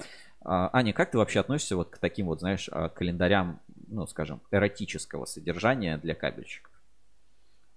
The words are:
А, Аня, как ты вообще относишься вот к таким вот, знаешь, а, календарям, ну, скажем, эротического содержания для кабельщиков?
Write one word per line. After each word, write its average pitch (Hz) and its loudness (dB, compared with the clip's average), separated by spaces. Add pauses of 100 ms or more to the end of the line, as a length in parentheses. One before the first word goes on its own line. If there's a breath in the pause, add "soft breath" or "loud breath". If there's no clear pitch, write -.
(420 loud breath)
А, 90 2
Аня, 123 4
как 175 2
ты 127 2
вообще 107 4
относишься 127 0
вот 82 0
к - -20
таким 92 0
вот, 80 -2
знаешь, 92 -2
а, 82 -2
календарям, 90 2 (320)
ну, 104 -4
скажем, 78 -6 (120)
эротического 98 0
содержания 87 0
для 78 -2
кабельщиков? - -8 (1040)